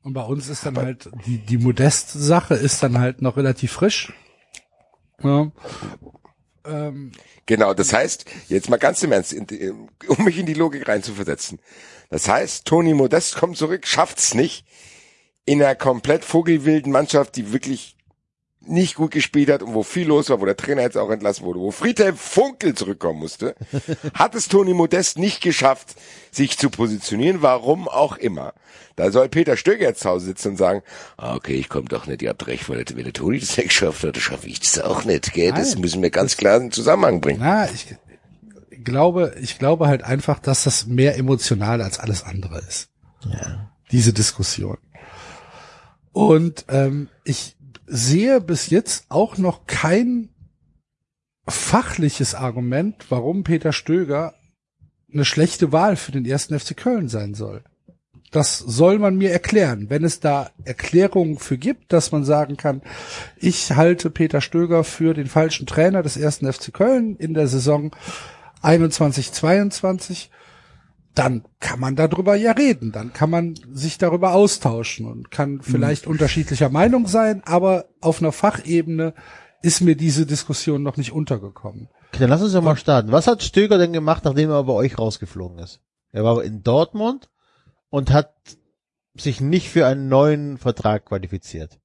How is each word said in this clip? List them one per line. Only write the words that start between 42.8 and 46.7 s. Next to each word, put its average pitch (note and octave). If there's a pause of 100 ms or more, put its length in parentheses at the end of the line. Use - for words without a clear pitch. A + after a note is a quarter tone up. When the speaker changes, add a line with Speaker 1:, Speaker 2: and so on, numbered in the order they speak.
Speaker 3:
Ja. - (180)
Speaker 1:
Diese A#2
Diskussion. G2 (1300)
Und, E3+
ähm, C3+ (160)